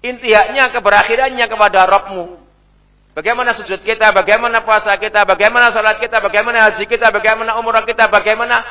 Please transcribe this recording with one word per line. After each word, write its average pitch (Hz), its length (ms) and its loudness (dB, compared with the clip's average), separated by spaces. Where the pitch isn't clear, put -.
Intihaknya, 240 680 0
keberakhirannya 233 720 0
kepada 208 400 2
Rabbmu. 190 560 -2
Bagaimana 240 400 -2
sujud 190 240 -10
kita, 220 320 0
bagaimana 220 480 0
puasa 214 400 0
kita, 208 240 0
bagaimana 226 480 2
salat 220 240 0
kita, 226 240 -4
bagaimana 214 480 2
haji 214 160 -6
kita, 233 240 0
bagaimana 220 480 -2
umrah 226 240 -2
kita, 226 320 0
bagaimana 226 580 0